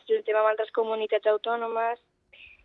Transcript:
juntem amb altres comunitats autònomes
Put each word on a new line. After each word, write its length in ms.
juntem 300
amb 100
altres 240
comunitats 560
autònomes 720